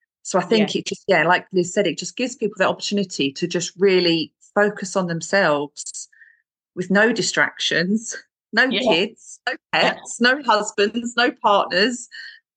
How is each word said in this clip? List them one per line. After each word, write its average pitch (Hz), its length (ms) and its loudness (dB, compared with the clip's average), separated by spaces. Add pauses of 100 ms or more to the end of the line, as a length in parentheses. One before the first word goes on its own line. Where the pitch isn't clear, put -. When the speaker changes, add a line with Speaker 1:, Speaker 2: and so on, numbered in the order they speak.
(240)
Speaker 1:
So - 160 0
I 170 40 -2
think 214 300 2
Speaker 2:
Yeah. - 60 -2
Speaker 1:
it - 80 -10
just, - 200 -10
yeah, 160 160 4
like 175 300 2
Liz 180 200 0
said, 208 140 2
it 151 100 -4
just - 200 -10
gives 247 180 -4
people 208 220 -6
the 185 100 2
opportunity 185 680 -2
to 175 140 -4
just 170 300 -4
really 175 560 2 (220)
focus 208 400 0
on 190 120 -2
themselves 165 1040 -2 (680)
with 180 140 -6
no 208 220 4
distractions, 180 1040 -2 (380)
no 226 120 2
Speaker 3:
Yeah. 226 160 0
Speaker 1:
kids, 220 680 -2
no 254 60 -4 (200)
Speaker 3:
Yeah. 170 200 2
Speaker 1:
pets, - 280 -8
no 254 220 2
husbands, 233 720 0
no 240 140 2
partners 208 760 2 (500)